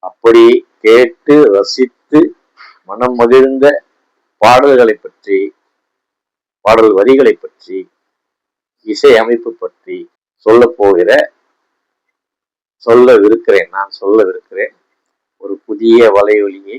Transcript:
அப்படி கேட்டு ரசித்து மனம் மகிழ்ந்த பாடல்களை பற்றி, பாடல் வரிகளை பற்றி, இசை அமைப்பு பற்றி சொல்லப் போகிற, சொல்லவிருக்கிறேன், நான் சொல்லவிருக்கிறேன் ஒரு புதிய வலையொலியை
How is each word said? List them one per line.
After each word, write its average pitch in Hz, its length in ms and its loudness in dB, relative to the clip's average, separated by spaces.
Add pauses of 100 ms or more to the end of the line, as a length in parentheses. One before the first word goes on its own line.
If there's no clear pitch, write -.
அப்படி 117 400 0 (360)
கேட்டு 120 560 0 (160)
ரசித்து 123 680 -4 (640)
மனம் 120 320 -6
மகிழ்ந்த 131 500 2 (760)
பாடல்களை 123 540 2
பற்றி, - 440 -8 (1300)
பாடல் 110 280 2
வரிகளை 120 400 2
பற்றி, - 460 -14 (1080)
இசை 110 300 -2
அமைப்பு 117 360 -6
பற்றி - 440 -16 (480)
சொல்லப் 117 320 0
போகிற, 98 340 0 (1700)
சொல்லவிருக்கிறேன், 113 840 2
நான் 98 260 -12
சொல்லவிருக்கிறேன் 98 760 -6 (680)
ஒரு 98 120 -12 (100)
புதிய 113 460 2
வலையொலியை 101 680 -4